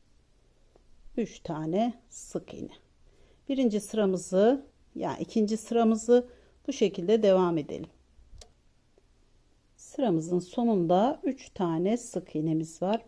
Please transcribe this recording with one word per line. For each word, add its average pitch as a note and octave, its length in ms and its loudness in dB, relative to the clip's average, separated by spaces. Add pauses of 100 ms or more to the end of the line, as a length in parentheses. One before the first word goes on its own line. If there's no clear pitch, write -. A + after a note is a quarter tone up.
(1160)
üç A3+ 220 -6
tane E3+ 540 -2 (160)
sık - 440 -12
iğne. - 200 -12 (760)
Birinci B3 320 0
sıramızı, G3+ 840 2 (300)
yani E3+ 260 -4
ikinci G#3+ 360 0
sıramızı A#3 720 2 (400)
bu C#4 60 -4
şekilde G#3 500 0
devam F#3 340 4
edelim. - 320 -8 (1900)
Sıramızın F3 640 -2
sonunda G3+ 840 2
üç C4+ 260 -4
tane F3 480 0
sık - 380 -8
iğnemiz D#3+ 460 -4
var. G#3+ 260 -2